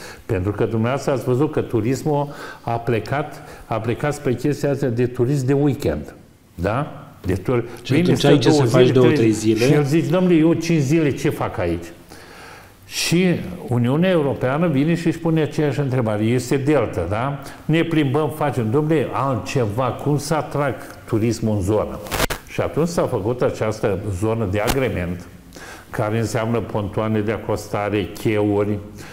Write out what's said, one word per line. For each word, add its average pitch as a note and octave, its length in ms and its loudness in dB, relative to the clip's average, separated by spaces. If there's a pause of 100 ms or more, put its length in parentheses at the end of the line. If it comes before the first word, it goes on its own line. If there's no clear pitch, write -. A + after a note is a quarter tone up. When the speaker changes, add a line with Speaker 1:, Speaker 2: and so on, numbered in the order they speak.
(260)
Speaker 1:
Pentru G2 260 0
că A2 140 0
dumneavoastră A#2 460 0
ați B2+ 120 -2
văzut C3 280 2
că C3 100 -2
turismul C#3 680 -2 (340)
a A#2 100 -6
plecat, A#2+ 720 -4 (220)
a A#2 140 -4
plecat A#2 340 -2
spre C3 220 -2
chestia C#3+ 360 -2
asta C#3 160 0
de A#2+ 200 0
turism B2+ 380 0
de C3 80 2
weekend. B2+ 600 0 (400)
Da? A2 500 -4 (200)
De F#2 80 0
tur-, A2+ 300 0 (200)
Speaker 2:
Și - 100 -2
Speaker 1:
vine, D#3 100 6
Speaker 2:
atunci E3 140 4
Speaker 1:
stă C#3 100 2
Speaker 2:
aici C#3+ 180 8
Speaker 1:
două D#3 100 6
Speaker 2:
să C#3 80 4
faci B2+ 180 6
Speaker 1:
zile, B2 120 6
Speaker 2:
două, B2+ 120 6
Speaker 1:
trei D3+ 120 6
Speaker 2:
trei A2+ 140 4
zile. G#2+ 340 2
Speaker 1:
Și C#3 80 6
el D3 100 4
zice, C#3+ 240 2 (100)
„Dom'le, F3+ 220 4
eu D#3+ 140 4
cinci E3 280 0
zile D3 300 2
ce - 180 0
fac - 280 -4
aici?” E2+ 280 -2 (1000)
Și - 400 0 (420)
Uniunea B2+ 420 2
Europeană C#3+ 580 2
vine D3+ 280 2
și E3+ 120 -2
își D#3+ 120 0
pune D#3+ 220 0
aceeași D3 380 0
întrebare. A#2+ 440 0
Este B2 340 2
delta, B2 520 0
da? C3 300 -2 (260)
Ne D#3+ 180 2
plimbăm, D3+ 520 0
facem. B2+ 340 -2
Dom'le, D3+ 420 2
altceva, A#2 720 -2
cum B2+ 340 -2
să - 160 -2
atrag C#3+ 400 -2 (320)
turismul A2 500 0
în G2+ 60 0
zonă? F2+ 380 0 (580)
Și G#2+ 60 0
atunci C#3 240 0
s-a E3+ 200 0
făcut A#2 340 -2
această A2 580 0 (200)
zonă A2 320 0
de G#2 80 0
agrement, G2+ 680 -2 (640)
care A2 300 -2
înseamnă A2+ 400 -2
pontoane A2 600 -2
de G#2+ 120 0
acostare, G#2 800 -2 (140)
cheuri, G#2 540 2 (360)